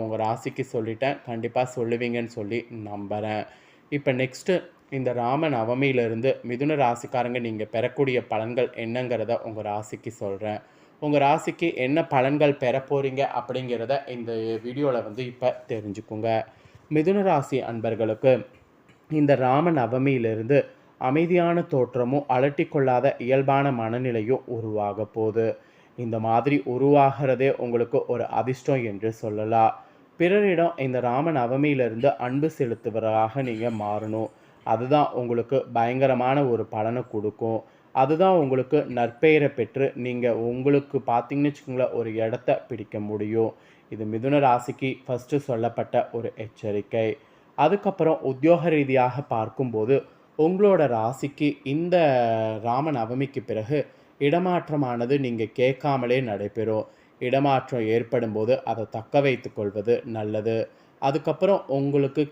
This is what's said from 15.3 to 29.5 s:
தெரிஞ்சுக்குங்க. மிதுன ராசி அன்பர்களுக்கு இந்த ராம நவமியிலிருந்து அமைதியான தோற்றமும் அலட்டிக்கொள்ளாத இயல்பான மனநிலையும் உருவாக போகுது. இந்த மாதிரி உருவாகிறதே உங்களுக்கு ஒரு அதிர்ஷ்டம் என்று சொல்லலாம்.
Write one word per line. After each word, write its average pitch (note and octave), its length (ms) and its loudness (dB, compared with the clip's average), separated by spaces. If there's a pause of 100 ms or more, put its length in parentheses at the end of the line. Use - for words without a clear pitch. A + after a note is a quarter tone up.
தெரிஞ்சுக்குங்க. G#2+ 600 -6 (640)
மிதுன F#3+ 340 2
ராசி C#3+ 300 0 (120)
அன்பர்களுக்கு A2+ 640 0 (760)
இந்த D3 260 4
ராம C3 360 4
நவமியிலிருந்து B2 880 2 (420)
அமைதியான E3+ 720 2
தோற்றமும் B2+ 560 0
அலட்டிக்கொள்ளாத C3 880 2
இயல்பான C3+ 460 2 (160)
மனநிலையும் A#2 680 -2
உருவாக G#2+ 580 -4 (100)
போகுது. A2 320 0 (500)
இந்த A2+ 220 -6
மாதிரி A#2 380 2 (160)
உருவாகிறதே C3+ 840 4
உங்களுக்கு A#2+ 500 0
ஒரு A#2+ 160 -2 (140)
அதிர்ஷ்டம் B2+ 540 -2
என்று G2+ 180 -4 (140)
சொல்லலாம். A2 500 2 (460)